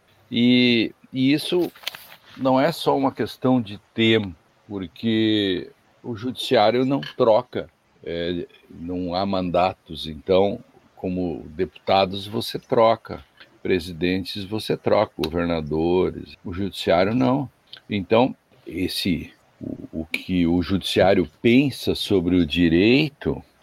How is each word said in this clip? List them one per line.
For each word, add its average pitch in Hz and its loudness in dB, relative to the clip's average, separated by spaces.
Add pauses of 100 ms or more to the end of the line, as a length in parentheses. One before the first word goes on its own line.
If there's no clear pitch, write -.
(300)
E, 120 4 (180)
e 131 2
isso 165 0 (640)
não 131 2
é 165 2
só 143 0
uma 135 0
questão 127 -2
de 101 -10 (120)
tempo, 110 2 (340)
porque 104 -2 (300)
o 120 -10
judiciário 117 0
não 139 -2
troca, 117 0 (360)
é, 85 -4 (240)
não 90 -8
há 98 -2
mandatos. 90 -2
Então, 92 0 (340)
como 90 -6
deputados, 95 -2
você 110 -8
troca, 113 0 (380)
presidentes, 92 -2
você 104 -6
troca, 107 2
governadores, 80 -2
o 98 -10
judiciário 95 0
não. 127 0 (400)
Então, 110 2 (320)
esse, 85 -4 (280)
o, - -12
o 80 -8
que 90 -2
o 87 2
judiciário 95 2 (120)
pensa 123 2
sobre 90 0
o 87 4
direito 87 2 (200)